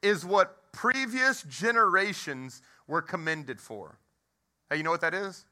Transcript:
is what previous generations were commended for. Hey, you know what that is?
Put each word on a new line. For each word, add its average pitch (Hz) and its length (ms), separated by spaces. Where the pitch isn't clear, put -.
is 202 220
what - 480
previous 254 680
generations 185 1200
were 160 160
commended 156 580
for. 90 380
Hey, 147 60
you 156 80
know 165 80
what 170 80
that 165 140
is? 196 380